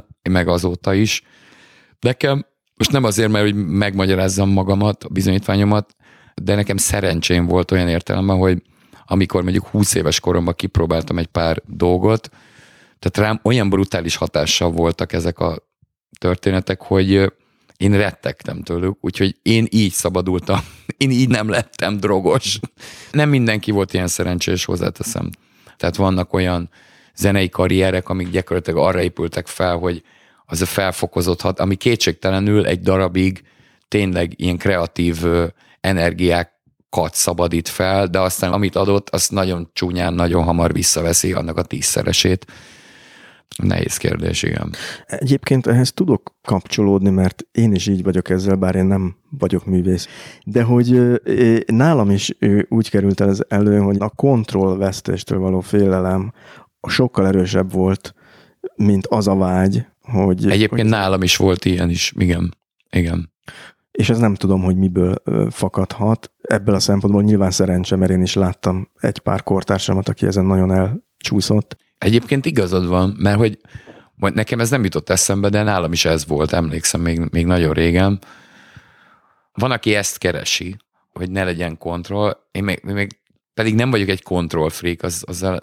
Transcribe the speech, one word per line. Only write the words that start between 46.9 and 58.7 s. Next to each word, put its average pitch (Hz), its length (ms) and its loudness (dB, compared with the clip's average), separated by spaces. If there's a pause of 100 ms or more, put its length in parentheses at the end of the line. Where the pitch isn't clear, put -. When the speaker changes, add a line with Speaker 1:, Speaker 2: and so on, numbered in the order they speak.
Speaker 2:
mert 95 420 0
én 113 220 2
is 92 140 -2
így 95 160 0
vagyok 92 260 0
ezzel, 92 260 0
bár 95 200 0
én 95 100 2
nem 95 300 0 (140)
vagyok 98 360 -2
művész. 92 420 0 (380)
De 117 180 2
hogy, 120 300 4
ö, 123 300 4
ö, 113 340 4 (100)
nálam 123 420 4
is, 101 300 0
ö, 104 300 4
úgy 113 200 0
került 98 320 2
el 101 80 2
ez 98 180 0
elő, 104 320 2
hogy 101 200 2
a 104 100 -2
kontrollvesztéstől 98 1300 0
való 92 200 0
félelem 95 760 0 (540)
sokkal 101 400 0
erősebb 95 440 0
volt, 95 420 -2 (600)